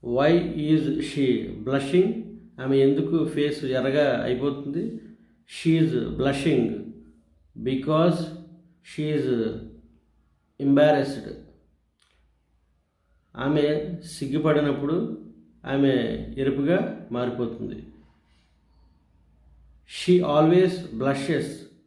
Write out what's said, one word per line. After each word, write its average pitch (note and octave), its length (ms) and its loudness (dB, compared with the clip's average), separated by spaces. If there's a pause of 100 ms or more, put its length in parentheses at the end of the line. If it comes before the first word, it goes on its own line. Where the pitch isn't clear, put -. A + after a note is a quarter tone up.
Why B2+ 260 2 (360)
is D#3 180 2 (220)
she C#3 200 -2 (340)
blushing? C#3 480 2 (500)
ఆమె C3 220 0
ఎందుకు C#3 380 2 (100)
ఫేస్ D3 320 -2 (100)
ఎర్రగా C3+ 360 2 (160)
అయిపోతుంది? C#3 640 -4 (680)
She - 280 -2
is D#3 140 2 (200)
blushing C3+ 520 0 (920)
because D3+ 640 2 (680)
she - 240 -8
is C#3 180 -2 (1300)
embarrassed. C#3 680 4 (2000)
ఆమె C#3+ 300 2 (440)
సిగ్గుపడినప్పుడు D3 840 0 (680)
ఆమె C#3 300 2 (440)
ఎరుపుగా C#3 400 0 (340)
మారిపోతుంది. A#2+ 680 -6 (2000)
She - 320 2
always E3 520 4 (180)
blushes C3+ 560 -2 (400)